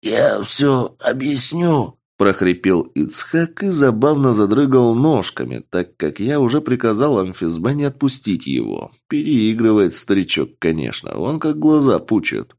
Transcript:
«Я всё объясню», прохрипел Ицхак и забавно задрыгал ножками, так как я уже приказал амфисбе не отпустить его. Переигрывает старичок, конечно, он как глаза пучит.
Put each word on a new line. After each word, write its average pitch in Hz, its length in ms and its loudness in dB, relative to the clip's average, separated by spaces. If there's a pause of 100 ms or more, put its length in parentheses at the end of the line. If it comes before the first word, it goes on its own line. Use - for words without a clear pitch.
«Я 107 400 0
всё 135 560 0
объясню», 139 960 -2 (260)
прохрипел 92 600 2 (120)
Ицхак 165 680 -4
и 202 40 -2
забавно 139 680 2
задрыгал 120 640 4
ножками, 98 720 -2
так - 280 -4
как 80 240 -4
я 143 180 -2
уже 131 220 2
приказал 120 580 0
амфисбе 92 540 -4
не 147 100 -2
отпустить 131 640 -4
его. 55 440 -6 (180)
Переигрывает 110 840 2
старичок, 90 640 -2
конечно, 78 600 -4
он 135 220 -4
как 151 200 -2
глаза 147 400 4
пучит. - 600 -4